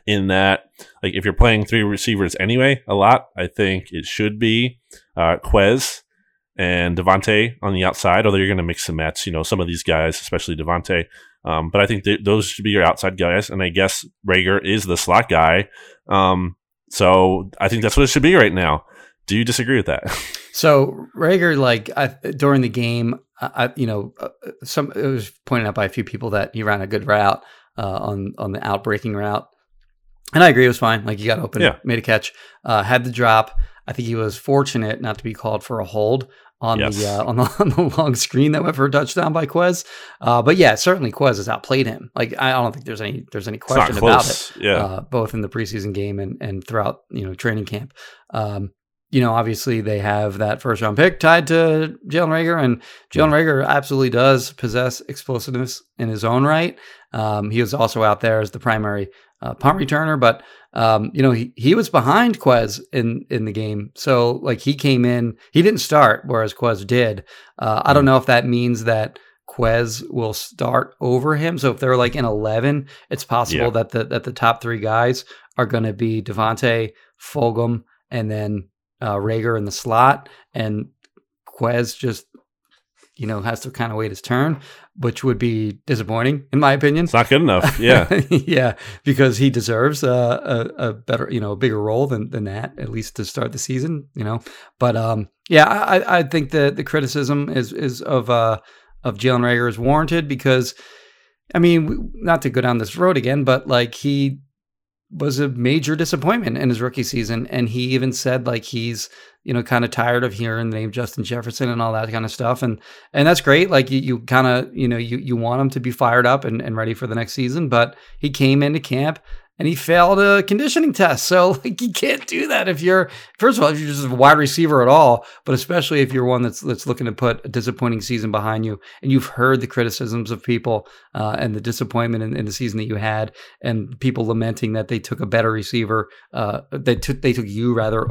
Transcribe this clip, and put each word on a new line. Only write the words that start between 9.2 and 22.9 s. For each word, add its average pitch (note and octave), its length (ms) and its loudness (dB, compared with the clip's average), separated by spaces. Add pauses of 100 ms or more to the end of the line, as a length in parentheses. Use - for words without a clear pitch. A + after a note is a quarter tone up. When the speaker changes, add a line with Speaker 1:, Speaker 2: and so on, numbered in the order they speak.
Speaker 1:
you F#2 60 -8
know, D#2+ 100 -4
some F#2+ 180 -2
of E2+ 60 -2
these E2+ 160 -6
guys, E2 380 0
especially - 360 -6
Devontae. E2+ 480 -2 (400)
Um, D#2+ 260 -4
but G2+ 100 2
I G2+ 60 4
think G2+ 180 -4
th-, G2+ 200 0
those G#2 220 2
should - 180 -10
be G#2+ 60 -2
your G2 140 2
outside F#2 320 0
guys. F#2 340 0
And F#2+ 120 -4
I F2+ 80 -2
guess F#2+ 340 -2 (220)
Reagor F#2 380 2
is G2 200 -2
the F2 120 -2
slot F2+ 320 2
guy. E2 400 4 (400)
Um, F#2 480 0 (340)
so F#2 600 4 (100)
I G2 80 0
think A2 140 -2
that's A2 140 0
what C#3+ 80 6
it C3 40 2
should C#3+ 140 2
be E3 120 6
right A2 180 4
now. E2 320 0 (420)
Do G2+ 100 -2
you A#2 80 0
disagree B2 320 -2
with G2+ 100 0
that? D2 180 -4
<laughs> - 300 -8 (160)
Speaker 2:
So C#3+ 560 2 (100)
Reagor, E3+ 400 2
like, A#2+ 400 2
I, C#3 200 -2 (200)
during C#3 260 4
the A#2+ 60 0
game, A#2+ 520 -2 (200)